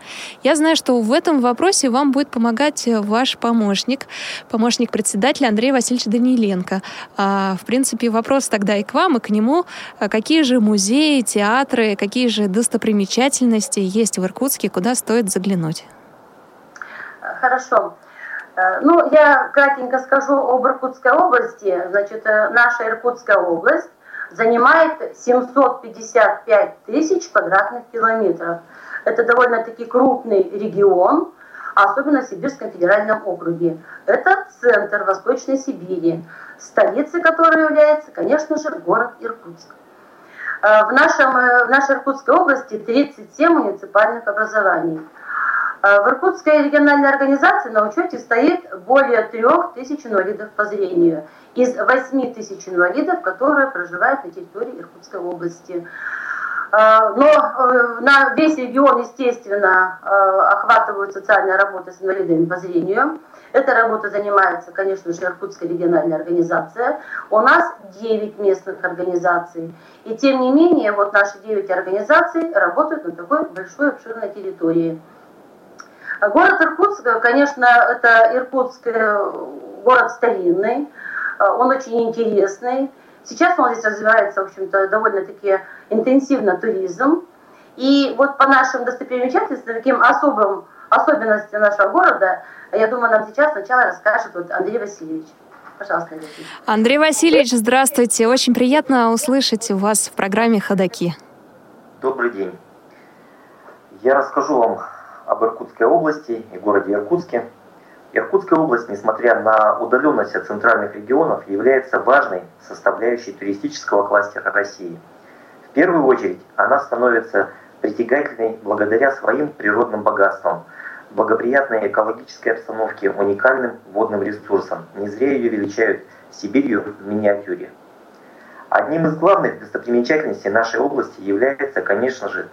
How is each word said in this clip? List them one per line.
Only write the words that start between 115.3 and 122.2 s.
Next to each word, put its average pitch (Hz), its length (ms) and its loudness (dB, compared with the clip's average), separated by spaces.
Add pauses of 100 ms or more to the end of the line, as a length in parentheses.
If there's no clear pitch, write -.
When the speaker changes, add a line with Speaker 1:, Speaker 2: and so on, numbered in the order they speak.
Speaker 3:
В - 0 -
первую 151 360 0
очередь 117 360 0 (160)
она 110 220 2
становится 117 680 -2 (320)
притягательной 113 800 -4
благодаря 107 520 -2
своим 135 340 -2
природным 107 560 -4
богатствам, 95 640 -2 (460)
благоприятной 113 760 0
экологической 110 600 -4